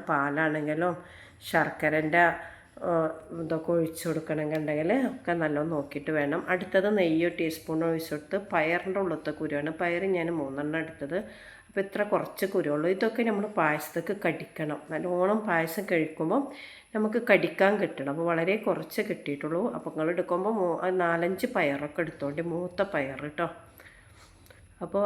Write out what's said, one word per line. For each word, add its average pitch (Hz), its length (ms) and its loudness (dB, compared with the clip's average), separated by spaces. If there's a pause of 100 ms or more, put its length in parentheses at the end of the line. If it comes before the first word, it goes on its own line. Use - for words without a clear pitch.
(120)
പാലാണെങ്കിലും 151 840 2 (560)
ശർക്കരൻ്റെ, 156 760 4 (680)
ഏഹ്, 160 180 4 (340)
ഇതൊക്കെ 160 320 -2
ഒഴിച്ച് 160 320 0
കൊടുക്കണമെങ്കിൽ 156 540 -2
ഉണ്ടെങ്കിൽ 151 300 0 (180)
ഒക്കെ - 240 -4 (100)
നല്ലോണം 151 320 0
നോക്കിയിട്ട് 143 440 -4
വേണം. 143 200 0 (140)
അടുത്തത് 185 360 2 (120)
നെയ്യോ 165 280 4 (120)
ടീസ്പൂൺ 160 480 -2
ഒഴിച്ചെടുത്ത് 160 500 -2 (140)
പയറിൻ്റെ 175 500 0
ഉള്ളത്തെ 156 380 -2
കുരുവാണ്. 147 400 -2
പയർ 175 220 0 (140)
ഞാൻ 165 120 0 (100)
മൂന്നെണ്ണം 147 460 -2
എടുത്തത്. 160 340 -6 (500)
അപ്പോൾ 196 160 -2
ഇത്ര - 160 -4 (100)
കുറച്ച് - 420 0
കുരുവുള്ളൂ. 151 420 2
ഇതൊക്കെ 220 340 0
നമ്മൾ 208 160 0 (140)
പായസത്തേക്ക് 160 540 0 (120)
കടിക്കണം. 156 540 -4 (120)
നല്ലോണം 180 560 2
പായസം 165 440 0
കഴിക്കുമ്പം 165 520 2 (520)
നമുക്ക് 214 240 2 (100)
കടിക്കാൻ 190 520 6
കിട്ടണം. 143 320 -2
അപ്പോൾ 165 180 0
വളരെ 165 240 2 (120)
കുറച്ച് 165 420 -2
കിട്ടിയിട്ടുള്ളൂ. 156 520 -4 (160)
അപ്പോൾ 156 180 -8
നിങ്ങൾ 156 200 0
എടുക്കുമ്പോൾ 180 440 0
മൂ-, 175 180 2 (260)
നാലഞ്ച് 170 520 2
പയറൊക്കെ 147 500 0
എടുത്തോണ്ട്, 143 360 -4 (120)
മൂത്ത 180 280 -4 (140)
പയർ 135 260 -2 (160)
ട്ടോ. 170 100 0 (1400)
അപ്പോൾ 196 200 0